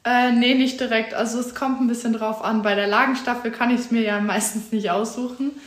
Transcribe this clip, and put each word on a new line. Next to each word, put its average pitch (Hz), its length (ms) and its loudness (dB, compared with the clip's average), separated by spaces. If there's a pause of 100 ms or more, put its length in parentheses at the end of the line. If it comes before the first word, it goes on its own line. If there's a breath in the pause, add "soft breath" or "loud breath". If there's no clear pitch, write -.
Äh, 247 280 4
nee, 240 240 4
nicht 262 240 2
direkt. 226 340 -2
Also 226 260 -2
es 247 140 -6
kommt 262 260 -2
ein 254 80 2
bisschen 233 260 0
drauf 220 300 -4
an. 214 200 0
Bei 208 100 2
der 202 140 0
Lagenstaffel 240 640 0
kann 240 180 0
ich's 240 220 0
mir 233 100 4
ja 208 180 0
meistens 208 520 -2
nicht 208 180 0
aussuchen. 247 600 -2 (160 loud breath)